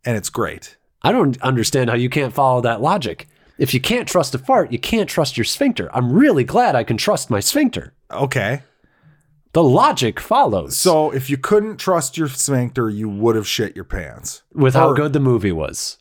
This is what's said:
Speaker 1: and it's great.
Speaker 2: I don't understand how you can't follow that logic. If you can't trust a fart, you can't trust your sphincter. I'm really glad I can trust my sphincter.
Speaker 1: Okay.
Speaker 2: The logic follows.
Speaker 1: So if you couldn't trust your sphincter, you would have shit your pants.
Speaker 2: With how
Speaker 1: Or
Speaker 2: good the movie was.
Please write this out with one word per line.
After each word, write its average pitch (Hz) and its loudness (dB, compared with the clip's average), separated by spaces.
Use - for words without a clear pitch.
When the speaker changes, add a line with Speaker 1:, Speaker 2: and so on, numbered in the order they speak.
Speaker 1:
and 120 -2
it's 95 -8
great. - -8
Speaker 2:
I 165 2
don't 170 0
understand 127 0
how 120 0
you 123 -2
can't 131 -2
follow 127 2
that 113 -2
logic. 143 -2
If 127 -2
you 127 0
can't 226 -2
trust 156 0
a 123 -6
fart, 196 0
you 120 -4
can't 220 -2
trust - -2
your 110 0
sphincter. - -2
I'm 123 0
really 190 4
glad 214 2
I 117 0
can 113 -2
trust - -2
my 104 0
sphincter. - -2
Speaker 1:
Okay. 131 -2
Speaker 2:
The 165 4
logic 147 4
follows. 131 0
Speaker 1:
So 156 2
if 135 -6
you 139 -2
couldn't 208 0
trust 170 -2
your 151 -2
sphincter, 123 -2
you 107 -6
would 107 2
have 107 -2
shit - -4
your 92 -14
pants. - -10
Speaker 2:
With 131 2
how 143 4
Speaker 1:
Or 135 0
Speaker 2:
good 147 0
the 147 2
movie 110 2
was. - -6